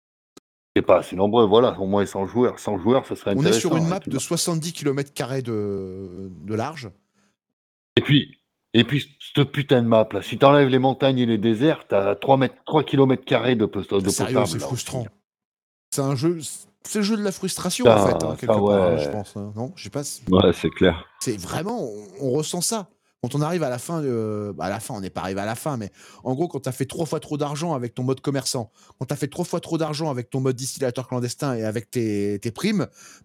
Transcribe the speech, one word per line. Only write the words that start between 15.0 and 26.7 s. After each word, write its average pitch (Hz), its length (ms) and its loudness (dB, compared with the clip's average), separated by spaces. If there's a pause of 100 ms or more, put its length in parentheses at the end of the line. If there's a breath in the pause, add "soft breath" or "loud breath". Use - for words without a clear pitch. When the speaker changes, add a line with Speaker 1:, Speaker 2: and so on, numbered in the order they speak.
Speaker 1:
aussi. 107 80 -8 (840)
Speaker 2:
C'est 139 120 -2
un 139 120 0
jeu, 160 240 0 (460)
c'est - 160 -4
le 202 40 2
jeu 220 120 2
de 208 60 -2
la 196 100 -2
frustration, 185 520 -4
Speaker 1:
Putain, 110 160 8
Speaker 2:
en 98 60 4
fait, 85 180 0
hein, 78 140 -4
quelque 113 160 0
Speaker 1:
ça, 104 60 2
Speaker 2:
part, 101 100 4
hein, 92 240 4
Speaker 1:
ouais. 78 100 0
Speaker 2:
je 71 60 -4
pense, 101 260 -8
hein. 104 200 -12
Non, 120 180 -8
je - 80 -20
sais - 80 -14
pas 143 140 -8
si - 260 -12
Speaker 3:
Ouais, 92 220 6
c'est 80 180 -2
clair. 85 340 2 (140)
Speaker 2:
c'est 117 180 -6
vraiment, 160 460 -6
on, 104 240 -10 (140)
on 135 100 -2
ressent 156 300 -2
ça. 202 280 -4 (340)
Quand 123 120 -6
on 147 80 2
arrive 165 200 0
à 143 60 0
la 123 100 -2
fin, 165 240 -6
euh, 107 520 -2
bah, 78 100 -8
à 92 60 -2
la 107 100 -4
fin, 123 140 -10
on 104 60 -8
n'est 95 100 -8
pas - 100 -8
arrivé 95 200 -4
à 98 40 -4
la 110 100 -4
fin, 143 220 -6
mais 104 140 -8 (340 soft breath)
en 127 100 -2
gros, 165 140 -2
quand 139 120 -8
t'as 131 120 -6